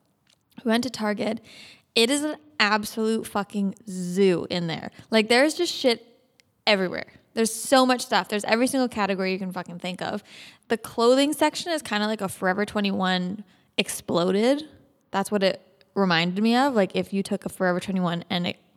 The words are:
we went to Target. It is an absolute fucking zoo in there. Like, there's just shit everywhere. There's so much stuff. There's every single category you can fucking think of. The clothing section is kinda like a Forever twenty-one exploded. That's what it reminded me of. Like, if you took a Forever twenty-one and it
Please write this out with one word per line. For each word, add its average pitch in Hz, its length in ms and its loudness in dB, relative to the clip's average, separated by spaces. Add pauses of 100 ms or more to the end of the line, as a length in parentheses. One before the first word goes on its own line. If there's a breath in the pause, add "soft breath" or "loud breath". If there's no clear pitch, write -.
(640)
we 240 60 -2
went 233 140 2
to 262 60 -4
Target. 214 520 -4 (540 loud breath)
It 233 140 4
is 285 140 0
an 302 140 -4 (220)
absolute 214 680 0
fucking 202 480 -4 (140)
zoo 180 600 2
in 175 180 -2
there. - 240 -8 (180 loud breath)
Like, 220 200 2
there's 277 260 4
just 349 180 -2
shit 233 320 0 (640)
everywhere. 190 500 0 (220)
There's 226 140 0
so 262 320 4
much 254 160 2
stuff. 196 260 0
There's 208 160 -4
every 233 240 2
single 254 220 0
category 190 420 -2
you 185 80 -4
can 185 140 -6
fucking 175 260 -10
think 185 220 -8
of. - 240 -6 (420 loud breath)
The 226 100 0
clothing 262 540 4
section 302 400 0
is 311 100 -2
kinda 208 240 -2
like 214 140 -2
a 196 80 -4
Forever 190 380 -2
twenty-one 196 800 -2 (320 soft breath)
exploded. 208 880 0 (440)
That's 196 200 -4
what 208 100 0
it 190 200 0 (340)
reminded 180 480 2
me 233 140 4
of. 269 180 2
Like, 190 220 2
if 180 160 -4
you 196 100 -2
took - 220 -6
a 185 40 -6
Forever 180 300 0
twenty-one 180 500 -4
and 175 160 -2
it - 120 -6 (200)